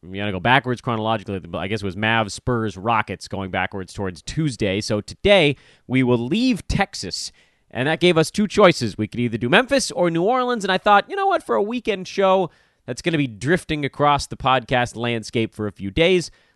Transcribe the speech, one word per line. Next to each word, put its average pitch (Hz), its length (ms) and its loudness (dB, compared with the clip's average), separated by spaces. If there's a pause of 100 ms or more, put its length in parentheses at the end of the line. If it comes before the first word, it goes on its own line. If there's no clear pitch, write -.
You 92 140 -14
gotta 104 160 -4
go 92 80 -4
backwards 123 420 2
chronologically, 110 560 -4
but 85 220 -8
I 87 80 -6
guess 101 160 -4
it - 20 -6
was 90 100 -6
Mavs, 110 360 0
Spurs, 110 460 -4
Rockets 104 500 -2
going 98 240 -8
backwards 92 420 -6
towards 92 300 -8
Tuesday. 110 580 -2
So 107 200 -2
today, 180 540 2 (300)
we 131 160 0
will 123 160 4
leave 190 500 0
Texas, - 640 -4 (380)
and 127 180 -4
that 160 120 0
gave 175 180 4
us 160 140 2
two 202 160 0
choices. 160 500 4
We 107 100 -2
could - 120 -8
either 113 180 -2
do 120 120 -2
Memphis 226 420 2
or 175 180 0
New 165 140 0
Orleans, 247 420 0
and 185 60 0
I 185 80 2
thought, 202 280 4
you 330 80 -10
know 392 120 0
what, 349 180 0
for 240 80 -2
a 214 80 2
weekend 208 460 -4
show 190 420 2 (380)
that's 123 160 -8
gonna 165 160 0
be 139 80 0
drifting 143 580 -2
across 143 400 2
the - 100 -12
podcast 127 600 0
landscape 113 580 -4
for 107 140 -6
a 101 40 -6
few 98 200 -10
days, 170 400 2 (240)